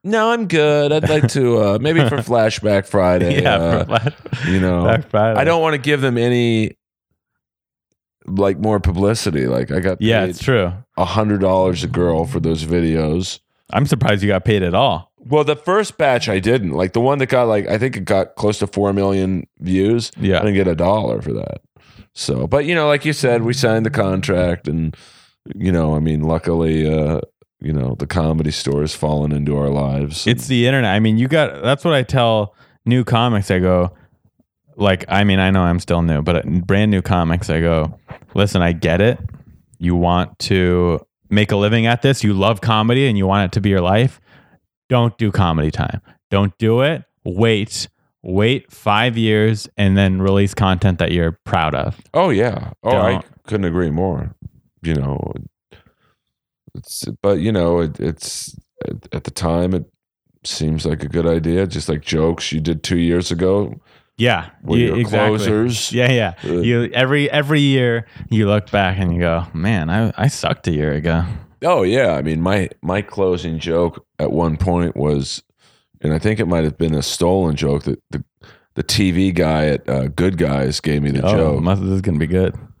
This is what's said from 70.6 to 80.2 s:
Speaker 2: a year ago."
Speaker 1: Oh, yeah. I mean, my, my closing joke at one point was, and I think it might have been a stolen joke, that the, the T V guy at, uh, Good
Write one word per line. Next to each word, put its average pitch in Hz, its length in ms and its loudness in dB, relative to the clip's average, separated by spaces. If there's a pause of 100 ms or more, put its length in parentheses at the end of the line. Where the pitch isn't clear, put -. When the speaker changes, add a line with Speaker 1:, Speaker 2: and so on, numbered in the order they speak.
Speaker 2:
a 85 40 -2
year 76 200 -2
ago." 82 320 0 (400)
Speaker 1:
Oh, 165 180 2
yeah. 104 300 2
I 69 100 -2
mean, 78 180 -2
my, 92 280 0 (120)
my 92 220 -4
closing 87 560 -2
joke 85 480 -2 (140)
at 76 100 -2
one 80 260 0
point 87 380 0
was, 71 480 -2 (580)
and 76 120 -2
I 78 80 0
think 107 180 0
it 101 80 0
might 85 160 0
have 78 160 -2
been 80 160 0
a 71 80 -2
stolen 87 540 0
joke, 71 280 -2
that 65 160 -4 (120)
the, 71 100 -8 (540)
the - 80 -4
T 98 260 2
V 95 220 2
guy 78 340 0
at, 69 220 -2
uh, 67 180 -2
Good 85 320 -2